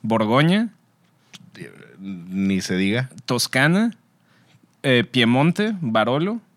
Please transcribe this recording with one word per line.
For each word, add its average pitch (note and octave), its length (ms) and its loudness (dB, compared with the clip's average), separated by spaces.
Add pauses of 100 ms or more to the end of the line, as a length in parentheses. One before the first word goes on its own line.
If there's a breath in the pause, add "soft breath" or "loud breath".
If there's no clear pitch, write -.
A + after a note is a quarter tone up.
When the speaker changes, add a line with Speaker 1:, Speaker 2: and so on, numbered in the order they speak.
Speaker 1:
Borgoña. C3+ 640 2 (1300)
Speaker 2:
Ni F#2+ 640 -2
se F#2 160 -4
diga. G#2+ 320 0 (160)
Speaker 1:
Toscana. E3+ 680 2 (920 soft breath)
Eh, B2 260 2
Piemonte, D3 720 2
Barolo. C3 600 -2 (160)